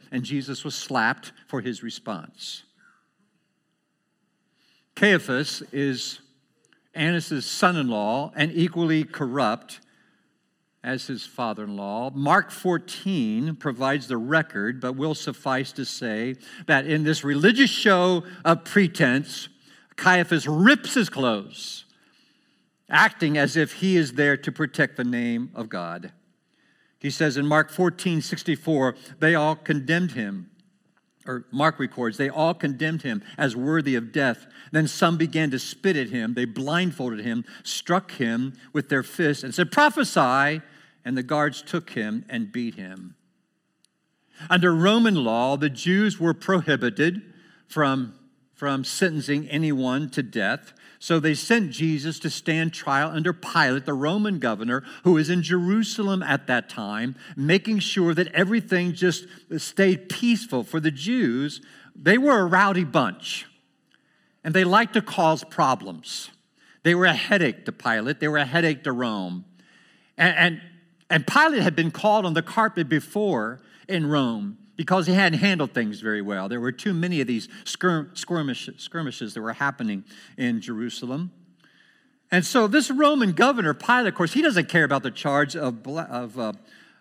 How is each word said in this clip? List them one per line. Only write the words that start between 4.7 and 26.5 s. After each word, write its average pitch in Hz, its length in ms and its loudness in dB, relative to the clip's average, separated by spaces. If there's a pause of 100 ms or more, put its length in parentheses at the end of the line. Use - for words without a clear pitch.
Caiaphas 151 640 2 (100)
is 139 460 -4 (760)
Annas' 160 520 -2
son-in-law 131 920 -2
and 156 160 0
equally 165 540 0
corrupt 123 760 -4 (1040)
as 123 240 -6
his 123 180 -8
father-in-law. 107 880 -6
Mark 156 380 2
fourteen 160 1040 -2
provides 135 520 -2
the 127 100 -4
record, 123 640 -2
but 127 160 -6
will 151 180 -2
suffice 131 560 -6
to 131 140 -8
say 117 500 -6 (320)
that 139 180 4
in 156 200 0
this 156 180 0
religious 190 460 4
show 180 560 4 (180)
of 170 220 4
pretense, 151 800 2 (480)
Caiaphas 170 540 2
rips 196 460 4
his 220 120 2
clothes, - 800 -4 (1040)
acting 151 480 4
as 139 180 2
if 156 200 0
he 185 200 2
is 143 200 2
there 143 200 4
to 139 160 -6
protect 147 460 -2
the 123 80 -2
name 120 500 -2
of 113 140 -10
God. 87 420 -10 (880)